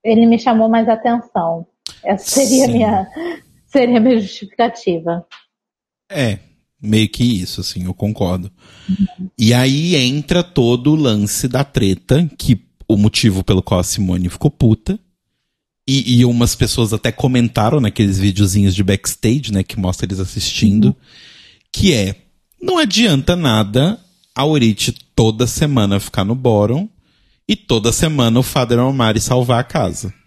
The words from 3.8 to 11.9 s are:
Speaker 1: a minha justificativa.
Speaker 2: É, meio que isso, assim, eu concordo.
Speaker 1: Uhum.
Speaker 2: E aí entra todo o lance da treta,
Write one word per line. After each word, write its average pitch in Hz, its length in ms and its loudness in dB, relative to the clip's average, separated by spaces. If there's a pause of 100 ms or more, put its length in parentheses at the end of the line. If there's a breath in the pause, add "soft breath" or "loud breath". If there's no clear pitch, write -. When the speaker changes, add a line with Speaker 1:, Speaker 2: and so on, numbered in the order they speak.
Speaker 1:
a 214 40 4
minha 233 180 4
justificativa. 180 1040 -4 (840)
Speaker 2:
É, 113 280 -2 (420)
meio 107 260 2
que - 160 -4
isso, 95 380 -2
assim, 90 240 -8
eu 92 80 -6
concordo. 98 580 -4 (380 loud breath)
Speaker 1:
Uhum. 190 480 -4
Speaker 2:
E 113 160 2
aí 139 420 0
entra 147 480 -2
todo 123 480 0
o 156 40 4
lance 113 520 -2
da 127 160 -2
treta, 127 760 0